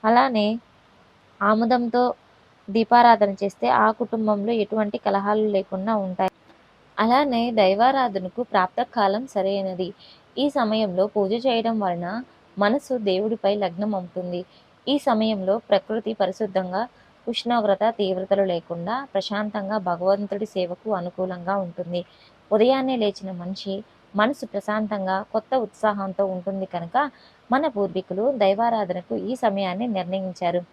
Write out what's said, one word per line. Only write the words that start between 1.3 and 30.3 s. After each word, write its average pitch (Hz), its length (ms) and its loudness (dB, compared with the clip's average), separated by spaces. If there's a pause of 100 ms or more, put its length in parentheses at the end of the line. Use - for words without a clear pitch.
ఆముదంతో 233 640 2 (640)
దీపారాధన 226 640 6
చేస్తే 196 440 -4
ఆ 240 160 6
కుటుంబంలో 214 600 -2
ఎటువంటి 214 460 0
కలహాలు 208 500 0
లేకుండా 196 480 -2
ఉంటాయి. 190 340 -2 (680)
అలానే 240 520 2
దైవారాధనకు 214 920 2
ప్రాప్తకాలం 208 840 0
సరైనది. 190 600 -2 (480)
ఈ 262 140 0
సమయంలో 214 560 0
పూజ 202 280 0
చేయడం 233 460 0
వలన 175 280 -2 (480)
మనసు 220 420 0
దేవుడిపై 202 560 0
లగ్నం 202 400 -2
అవుతుంది. 180 460 -6 (460)
ఈ 269 120 0
సమయంలో 220 600 0
ప్రకృతి 220 560 -2
పరిశుద్ధంగా, 190 680 -2 (440)
ఉష్ణోగ్రత 220 640 0
తీవ్రతలు 196 540 0
లేకుండా 175 500 -4 (100)
ప్రశాంతంగా 208 760 -4
భగవంతుడి 196 680 0
సేవకు 180 440 -4
అనుకూలంగా 185 680 -4
ఉంటుంది. 175 440 -6 (500)
ఉదయాన్నే 262 460 4
లేచిన 202 360 -2
మనిషి 185 420 -8 (400)
మనసు 220 320 0
ప్రశాంతంగా 202 760 -4
కొత్త - 320 -4
ఉత్సాహంతో 202 720 -2
ఉంటుంది 190 400 -6
కనుక 170 300 -6 (540)
మన 277 160 2
పూర్వీకులు 196 680 -2
దైవారాధనకు 208 840 0
ఈ 202 180 -4
సమయాన్ని 196 520 -2
నిర్ణయించారు. 185 760 -2 (120)